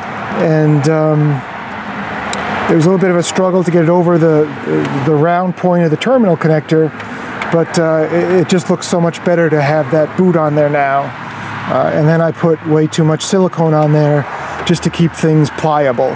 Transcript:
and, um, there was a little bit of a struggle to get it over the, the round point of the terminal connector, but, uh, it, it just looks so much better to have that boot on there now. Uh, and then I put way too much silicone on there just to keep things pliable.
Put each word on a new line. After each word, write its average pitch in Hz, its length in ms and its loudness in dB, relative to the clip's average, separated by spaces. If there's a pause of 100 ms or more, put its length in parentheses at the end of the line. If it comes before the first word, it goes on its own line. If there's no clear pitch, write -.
(420)
and, 151 460 2
um, 151 520 2 (1300)
there 170 80 2
was 156 100 2
a 185 40 2
little 190 80 2
bit 185 120 0
of 175 60 0
a 170 60 0
struggle 185 400 0
to 170 80 -4
get 170 140 2
it 156 40 0
over 175 300 2
the, 156 260 2 (640)
the 156 80 2
round 175 420 0
point 175 280 2
of 160 60 2
the 156 60 0
terminal 220 400 2
connector, 156 540 2 (600)
but, 165 280 0
uh, 160 340 0
it, 175 300 2
it - 60 -2
just 180 200 0
looks 180 180 -2
so 180 140 0
much 170 240 -2
better 170 240 2
to 151 140 2
have 143 280 0
that 151 280 0
boot 185 180 4
on 151 180 0
there 147 160 2
now. 139 320 0 (680)
Uh, 139 220 0
and 156 120 2
then 165 140 4
I 165 100 2
put 165 360 0
way 156 200 2
too 160 180 0
much 156 200 0
silicone 170 480 0
on 151 200 2
there 147 300 2 (440)
just 170 160 0
to 165 80 -2
keep 165 220 0
things 156 380 2
pliable. 143 640 0